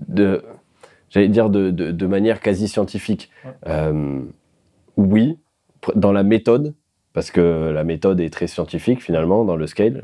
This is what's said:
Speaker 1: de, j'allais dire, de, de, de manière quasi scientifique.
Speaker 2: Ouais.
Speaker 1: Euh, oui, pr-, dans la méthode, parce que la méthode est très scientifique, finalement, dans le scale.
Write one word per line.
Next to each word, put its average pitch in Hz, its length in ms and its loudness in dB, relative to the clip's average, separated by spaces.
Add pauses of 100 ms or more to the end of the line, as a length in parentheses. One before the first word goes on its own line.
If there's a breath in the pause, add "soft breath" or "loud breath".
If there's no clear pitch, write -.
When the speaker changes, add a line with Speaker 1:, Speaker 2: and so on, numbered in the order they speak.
Speaker 1:
de, 95 360 0 (680 soft breath)
j'allais 98 160 4
dire, 107 240 4
de, 98 180 2
de, 85 220 -4
de 87 160 -4
manière 101 320 0
quasi 101 280 -2
scientifique. 101 640 -4 (160 loud breath)
Speaker 2:
Ouais. 131 60 -16 (160)
Speaker 1:
Euh, 76 540 -2 (760)
oui, 107 400 2 (440)
pr-, - 140 -2
dans 101 160 4
la 101 120 2
méthode, 117 500 2 (400)
parce - 160 -6
que 82 420 2
la 78 120 -2
méthode 85 380 0
est 80 120 -4
très 87 140 -6
scientifique, 87 560 -4
finalement, 87 420 0
dans 90 100 -2
le 78 120 -4
scale. 110 360 0